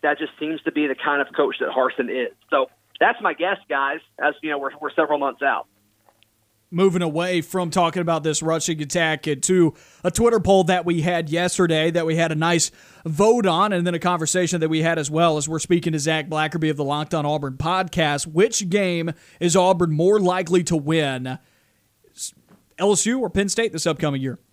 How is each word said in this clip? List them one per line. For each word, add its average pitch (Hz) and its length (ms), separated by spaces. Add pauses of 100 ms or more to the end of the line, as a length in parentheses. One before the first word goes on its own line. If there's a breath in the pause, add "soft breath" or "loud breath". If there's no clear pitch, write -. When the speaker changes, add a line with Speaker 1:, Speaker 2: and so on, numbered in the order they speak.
Speaker 1:
That 147 160
just 151 220
seems 156 220
to 160 100
be 151 140
the 135 80
kind 143 260
of 135 160
coach 143 240
that - 80
Harsin 127 420
is. 120 220 (160)
So 135 220 (280)
that's 226 220
my 185 140
guess, 185 240 (100)
guys, 139 300 (200)
as, 147 240
you 156 80
know, 147 80
we're, 139 120 (100)
we're 143 140
several 151 240
months 139 240
out. 117 240 (1040)
Speaker 2:
Moving 180 320
away 170 400
from 180 280
talking 170 300
about 165 220
this 151 200
rushing 160 380
attack 156 460
and 147 160
to 180 320 (280 soft breath)
a 180 80
Twitter 233 300
poll 190 240
that 180 220
we 170 160
had 165 260
yesterday 165 640
that 165 160
we 160 100
had 165 160
a - 20
nice 165 360 (340 loud breath)
vote 202 400
on, 190 300
and 175 120
then 175 80
a 165 40
conversation 175 640
that 160 100
we 160 100
had 165 180
as 147 120
well 160 260
as 147 100
we're 160 120
speaking 170 340
to 160 60
Zach 156 300
Blackerby 156 420
of 143 80
the 147 60
Locked 147 280
On 151 140
Auburn 143 320
podcast. 160 680
Which 175 440
game 175 420 (260 soft breath)
is 175 160
Auburn 180 380
more 180 260
likely 180 460
to 165 120
win, 139 640 (1400)
L 196 140
S 190 120
U 247 160
or 226 80
Penn 196 220
State 226 220
this 160 140
upcoming 147 360
year? 131 160 (140)